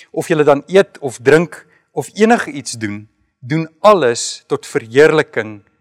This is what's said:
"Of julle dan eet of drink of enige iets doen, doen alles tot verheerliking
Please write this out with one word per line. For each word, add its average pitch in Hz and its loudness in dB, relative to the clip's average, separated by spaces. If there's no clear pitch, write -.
"Of 160 -8
julle 156 0
dan 143 2
eet 190 0
of 135 -10
drink 151 0
of 143 -12
enige 220 0
iets 143 -14
doen, 107 -10
doen 156 -6
alles 156 0
tot - -8
verheerliking 123 0